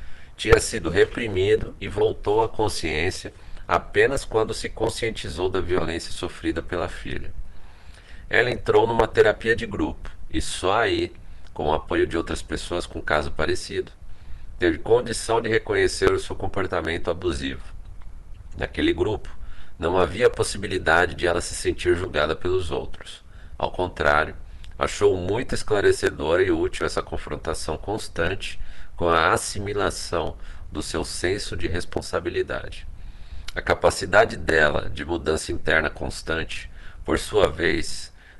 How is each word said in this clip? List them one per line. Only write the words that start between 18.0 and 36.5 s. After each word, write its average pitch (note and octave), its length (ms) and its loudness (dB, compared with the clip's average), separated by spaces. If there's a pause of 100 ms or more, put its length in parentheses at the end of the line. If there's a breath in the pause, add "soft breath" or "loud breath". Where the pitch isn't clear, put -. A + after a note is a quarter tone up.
Naquele D#2 380 0
grupo, G2 420 -2 (440 loud breath)
não F2 180 2
havia F#2+ 320 4
possibilidade F2+ 880 2
de E2 100 -2
ela F2 160 2
se - 140 -6
sentir F2 400 2
julgada D#2 400 0
pelos F#2 340 0
outros. - 540 -6 (340 soft breath)
Ao - 140 -2
contrário, D#2 640 2 (420 loud breath)
achou G2 400 4
muito G#2 380 -2
esclarecedora F#2+ 880 2
e F#2+ 80 2
útil E2 340 0
essa - 160 -2
confrontação D#2+ 800 -4
constante F#2 800 -4 (360 loud breath)
com E2+ 140 2
a E2 220 6
assimilação G2+ 1080 -2 (340 loud breath)
do D2 120 -4
seu D#2+ 200 -2
senso - 540 -2
de G2 100 0
responsabilidade. - 1200 -4 (680 loud breath)
A F2 60 -4
capacidade F#2 760 4
dela D#2 500 4
de D2 160 -2
mudança D#2 480 0
interna D#2+ 380 2
constante, - 800 -4 (340 loud breath)